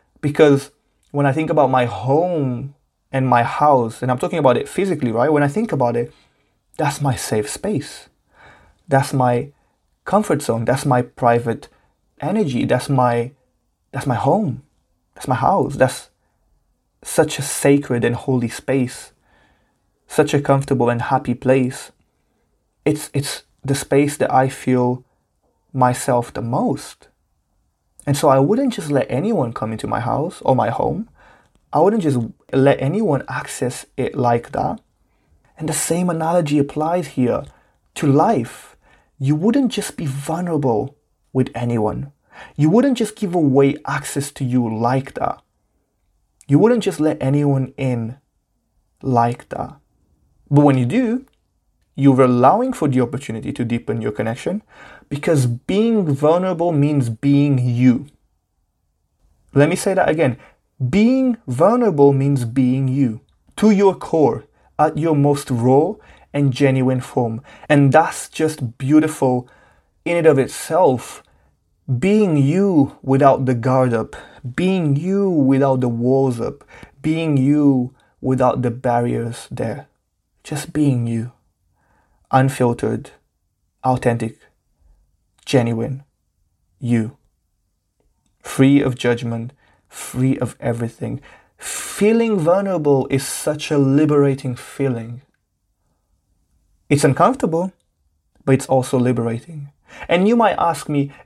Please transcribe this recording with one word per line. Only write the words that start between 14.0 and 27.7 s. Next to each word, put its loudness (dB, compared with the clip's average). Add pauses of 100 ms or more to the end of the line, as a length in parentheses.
my 0
home. -2 (500)
That's -14
my 0
house. 0
That's 0 (920)
such -2
a -6
sacred 0
and 0
holy -2
space. -6 (920)
Such 0
a 2
comfortable 0
and -2
happy -2
place. -2 (920)
It's, -2
it's -6 (200)
the -2
space 0
that -2
I 2
feel -2 (680)
myself 0
the -10
most. -6 (960)